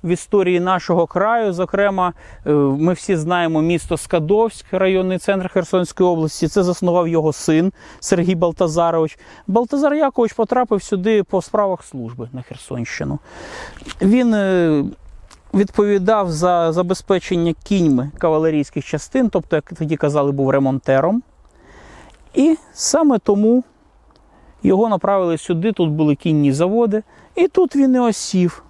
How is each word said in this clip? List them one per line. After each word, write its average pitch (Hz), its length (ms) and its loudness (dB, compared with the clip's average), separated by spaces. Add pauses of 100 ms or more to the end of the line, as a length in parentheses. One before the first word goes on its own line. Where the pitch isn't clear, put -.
в 170 60 -6
історії 180 500 0
нашого 175 480 0
краю. 214 460 0
Зокрема, 185 600 -2 (320)
е, 147 80 0
ми 147 400 2
всі 185 220 -2
знаємо 160 460 0
місто 165 360 -2
Скадовськ, 196 760 -2
районний 185 460 0
центр 185 320 -2
Херсонської 180 600 0
області. 160 380 -2
Це 196 160 0
заснував 175 440 0
його 160 260 0
син 170 380 0 (280)
Сергій 175 360 0
Балтазарович. 165 840 0 (280)
Балтазар 269 460 0
Якович 269 400 0
потрапив 220 500 0
сюди 202 400 0
по 185 180 -2
справах 196 420 -2
служби 120 500 -12
на 123 80 -12
Херсонщину. 131 760 -10 (840)
Він, 233 320 4
е, 180 500 2 (680)
відповідав 202 760 2
за 170 400 2
забезпечення 175 840 -2 (100)
кіньми 147 540 0
кавалерійських 156 680 -2
частин, 233 440 -2
тобто, - 260 -2
як 151 180 -4
тоді 156 240 -4
казали, 143 340 0
був 139 180 0
ремонтером. 135 760 0 (1080)
І 311 240 2 (160)
саме 285 460 2
тому 220 440 2 (1000)
його 202 260 2
направили 190 480 0
сюди, 175 340 -2
тут 175 180 0
були 151 260 0
кінні 147 380 0
заводи, 208 500 0 (320)
і 349 120 2
тут 359 280 0
він 269 200 4
і 254 40 2
осів. 190 720 0